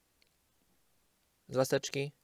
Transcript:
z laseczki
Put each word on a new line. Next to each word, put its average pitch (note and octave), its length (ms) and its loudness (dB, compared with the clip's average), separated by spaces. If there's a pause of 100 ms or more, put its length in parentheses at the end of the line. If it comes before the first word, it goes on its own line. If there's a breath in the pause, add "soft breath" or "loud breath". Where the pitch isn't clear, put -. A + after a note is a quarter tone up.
(1500)
z C3 60 -6
laseczki C#3 560 0 (120)